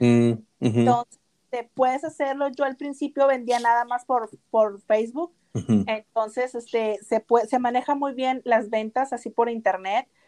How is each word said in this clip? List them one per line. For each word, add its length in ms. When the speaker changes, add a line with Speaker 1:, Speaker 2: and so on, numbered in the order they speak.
Speaker 1:
Mm, 300
ujú. 180
Speaker 2:
Entonces, 420
te 240
puedes 300
hacerlo. 440
Yo 160
al 120
principio 520
vendía 320
nada 240
más 200
por, 260
por 320
Facebook. 500
Speaker 1:
Ujú. 320
Speaker 2:
Entonces, 720
este, 500
se 180
pue-, 220
se 140
maneja 340
muy 200
bien 300
las 260
ventas 420
así 180
por 200
internet. 580